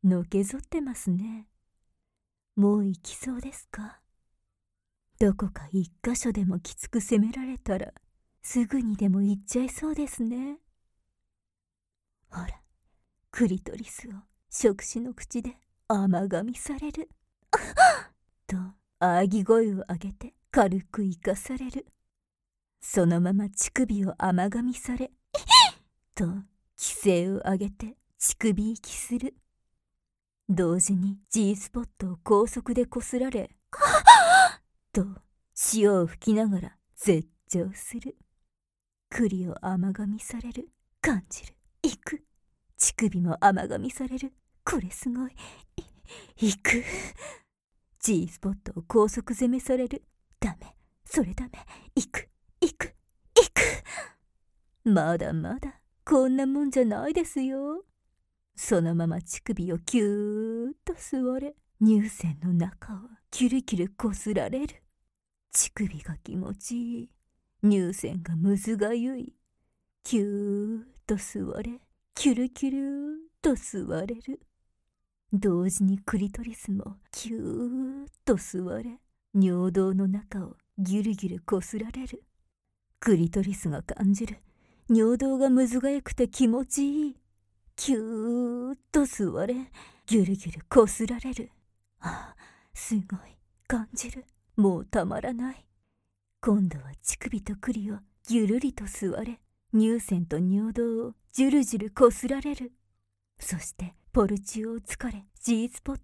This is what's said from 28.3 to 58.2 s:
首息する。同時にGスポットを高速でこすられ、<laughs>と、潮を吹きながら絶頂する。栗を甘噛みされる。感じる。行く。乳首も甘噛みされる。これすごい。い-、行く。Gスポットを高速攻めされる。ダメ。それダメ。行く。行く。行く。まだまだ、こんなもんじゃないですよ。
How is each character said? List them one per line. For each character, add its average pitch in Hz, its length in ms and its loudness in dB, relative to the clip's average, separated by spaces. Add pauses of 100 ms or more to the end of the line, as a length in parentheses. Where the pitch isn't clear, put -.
首 214 340 0
息 - 260 -10
す 240 220 -6
る。 262 160 -8 (1120)
同 175 300 2
時 196 160 2
に 196 240 0 (120)
G 208 260 2
ス - 140 -12
ポ 240 100 -6
ッ 240 160 -8
ト 185 160 -6
を 170 100 -10
高 214 240 4
速 240 280 -4
で 240 120 2
こ 240 140 -6
す 247 180 -4
ら 262 120 -2
れ、 233 200 -6 (220)
<laughs> 719 1200 8
と、 196 140 0 (480)
潮 202 480 6
を 170 40 2
吹 - 260 0
き - 20 6
な 214 140 4
が 190 120 0
ら - 160 -12 (200)
絶 165 320 4 (200)
頂 185 240 -2
す - 260 -10
る。 262 180 -12 (920)
栗 190 400 0
を - 160 -10
甘 185 260 0
噛 208 160 -4
み 208 140 -4
さ - 200 -10
れ 233 120 -10
る。 - 160 -12 (320)
感 233 280 -2
じ - 180 -16
る。 - 100 -20 (260)
行 285 160 -2
く。 - 260 -12 (520)
乳 - 180 0
首 196 280 0
も 170 220 0
甘 196 180 6
噛 - 160 -4
み 233 120 -6
さ 262 160 -8
れ 254 120 -8
る。 269 140 -8 (320)
こ 330 160 0
れ 180 100 -6
す - 180 -6
ご 247 180 -4
い。 254 60 -10 (440)
い-、 - 760 -8
行 - 60 -4
く。 240 260 0 (1160)
G 175 280 0
ス - 100 -16
ポ 196 120 -6
ッ 196 120 -6
ト - 160 -12
を 165 80 -12
高 214 220 4
速 240 260 -6
攻 247 140 0
め 247 120 0
さ 254 160 -2
れ 247 120 -2
る。 - 160 -10 (360)
ダ 196 200 -2
メ。 - 160 -20 (280)
そ 269 200 0
れ 175 80 -6
ダ 254 140 -6
メ。 247 40 -16 (440)
行 - 140 0
く。 - 200 -10 (320)
行 - 140 0
く。 - 200 -10 (400)
行 - 160 8 (1300)
く。 226 60 2
ま 170 260 4
だ 165 160 -4
ま 170 260 -4
だ、 277 220 -12 (240)
こ 262 220 6
ん 262 100 2
な 269 80 0
も 277 200 0
ん 277 60 -2
じ 262 100 2
ゃ 247 40 6
な 220 240 -2
い 311 60 -2
で 349 100 2
す - 160 -6
よ。 277 440 -6 (720)